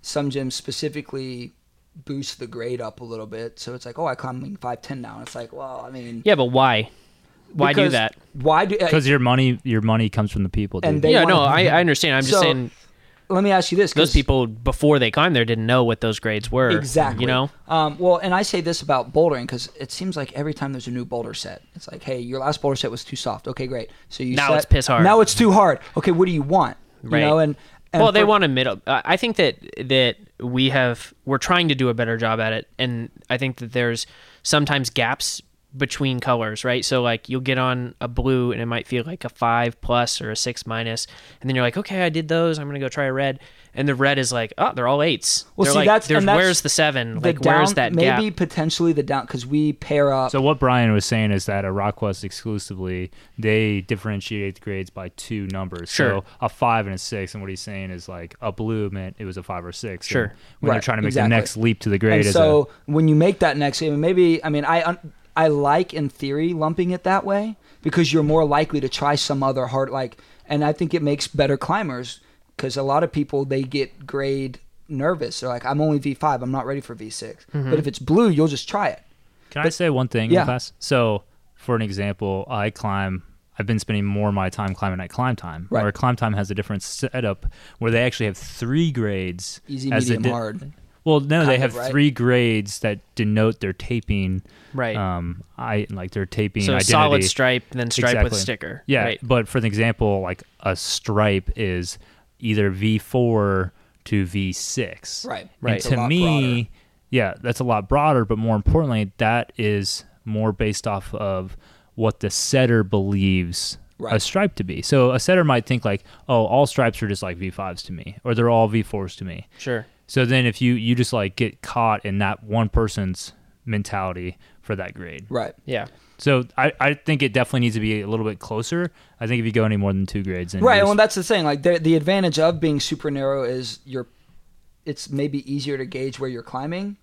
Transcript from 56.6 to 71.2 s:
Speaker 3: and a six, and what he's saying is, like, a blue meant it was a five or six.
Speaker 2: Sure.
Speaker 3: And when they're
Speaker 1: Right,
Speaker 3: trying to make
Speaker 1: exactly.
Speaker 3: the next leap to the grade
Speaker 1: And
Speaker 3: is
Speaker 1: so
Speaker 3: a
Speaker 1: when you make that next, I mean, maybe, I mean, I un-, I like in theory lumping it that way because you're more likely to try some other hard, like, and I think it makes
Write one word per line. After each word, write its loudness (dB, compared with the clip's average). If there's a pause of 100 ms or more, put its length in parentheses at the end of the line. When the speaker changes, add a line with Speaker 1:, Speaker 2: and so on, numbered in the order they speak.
Speaker 3:
and -6
a -8
six, -8
and -10
what -10
he's -12
saying -10
is, -14
like, -14
a -6
blue -4
meant -10
it -10
was -10
a -12
five -10
or -12
six. -12
Speaker 2:
Sure. 0
Speaker 3:
And -6 (300)
when 0
they're 4
Speaker 1:
Right, -4
Speaker 3:
trying -2
to 0
make 2
Speaker 1:
exactly. 2
Speaker 3:
the 6
next 0
leap 2
to -2
the 2
grade 4
Speaker 1:
And 6
Speaker 3:
is 2
Speaker 1:
so 6 (180)
Speaker 3:
a -2
Speaker 1:
when 4
you 6
make 6
that 4
next, -2
I 0
mean, -2
maybe, 4
I -2
mean, 0
I 2
un-, -2 (400)
I 4
like 2
in -2
theory -2
lumping 0
it -4
that 2
way -2 (260)
because 2
you're 4
more 4
likely 0
to -2
try 0
some -2
other 0
hard, -2
like, -8 (300)
and 0
I 2
think -2
it 0
makes -2